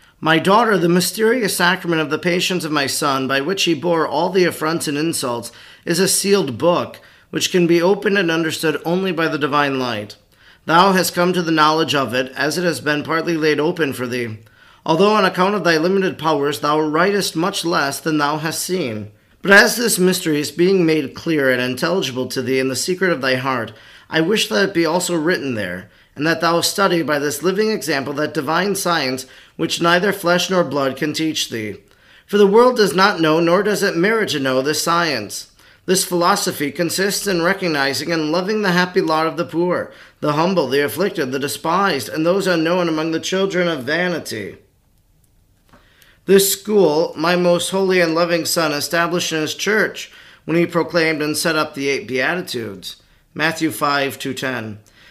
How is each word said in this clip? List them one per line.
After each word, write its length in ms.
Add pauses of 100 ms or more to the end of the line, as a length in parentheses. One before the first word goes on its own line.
(200)
My 180
daughter, 400
the 100
mysterious 680
sacrament 460
of 80
the 100
patience 460
of 80
my 140
Son, 420
by 140
which 220
he 100
bore 340
all 220
the 140
affronts 440
and 80
insults, 560 (320)
is 140
a 100
sealed 480
book, 420 (300)
which 240
can 140
be 160
opened 340
and 140
understood 560
only 260
by 160
the 80
divine 420
light. 380 (480)
Thou 280
hast 220
come 200
to 80
the 100
knowledge 420
of 200
it, 200
as 220
it 80
has 160
been 220
partly 340
laid 240
open 320
for 140
thee. 320 (480)
Although 280
on 100
account 300
of 100
thy 140
limited 400
powers 420
thou 180
writest 560
much 300
less 340
than 200
thou 180
hast 260
seen. 500 (280)
But 100
as 260
this 220
mystery 420
is 100
being 340
made 300
clear 360
and 120
intelligible 640
to 140
thee 160
in 100
the 80
secret 340
of 120
thy 140
heart, 360 (380)
I 100
wish 300
that 120
it 120
be 100
also 320
written 380
there, 340 (260)
and 120
that 160
thou 180
study 420
by 160
this 240
living 280
example 420
that 220
divine 400
science 500 (320)
which 240
neither 320
flesh 380
nor 120
blood 360
can 160
teach 340
thee. 280 (500)
For 100
the 100
world 300
does 180
not 280
know, 180
nor 220
does 200
it 140
merit 340
to 80
know, 220
this 220
science. 680 (360)
This 180
philosophy 640
consists 560
in 140
recognizing 720
and 180
loving 300
the 120
happy 280
lot 260
of 120
the 80
poor, 480 (260)
the 140
humble, 340
the 160
afflicted, 480
the 60
despised, 720
and 160
those 200
unknown 400
among 260
the 60
children 480
of 180
vanity. 720 (1700)
This 240
school 680
my 180
most 320
holy 320
and 140
loving 320
Son 260
established 580
in 120
his 120
church 560 (360)
when 100
he 80
proclaimed 560
and 160
set 180
up 200
the 160
eight 180
Beatitudes. 920 (320)
Matthew 360
five, 480
two 140
ten. 460 (320)